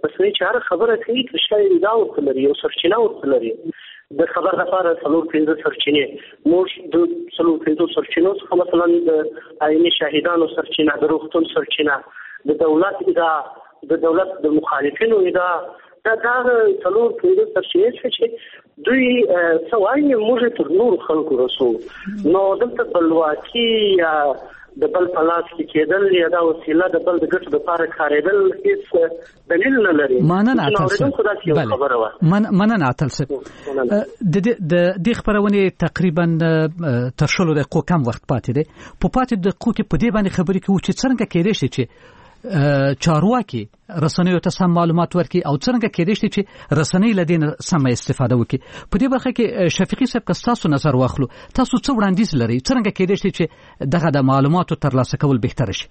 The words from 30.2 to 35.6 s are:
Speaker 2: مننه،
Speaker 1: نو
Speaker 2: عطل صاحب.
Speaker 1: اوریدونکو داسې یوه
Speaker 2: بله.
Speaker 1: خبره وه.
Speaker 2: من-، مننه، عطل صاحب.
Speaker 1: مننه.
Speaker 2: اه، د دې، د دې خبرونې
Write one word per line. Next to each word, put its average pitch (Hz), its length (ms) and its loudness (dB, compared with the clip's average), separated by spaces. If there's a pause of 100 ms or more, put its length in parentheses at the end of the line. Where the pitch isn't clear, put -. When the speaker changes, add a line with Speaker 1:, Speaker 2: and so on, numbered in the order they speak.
Speaker 2:
مننه، 196 340 4
Speaker 1:
نو - 80 2
Speaker 2:
عطل - 120 0
صاحب. - 160 0
Speaker 1:
اوریدونکو - 320 0
داسې - 260 -2
یوه 151 80 2
Speaker 2:
بله. 135 200 0
Speaker 1:
خبره 131 200 0
وه. 110 140 0 (120)
Speaker 2:
من-، 202 280 2 (100)
مننه، 214 280 2
عطل 131 200 -2
صاحب. 143 220 -6 (380)
Speaker 1:
مننه. 135 240 -2
Speaker 2:
اه، 208 120 0 (300)
د - 100 2
دې، 240 80 2 (200)
د - 20 2 (300)
دې 233 140 2
خبرونې 202 440 0 (240)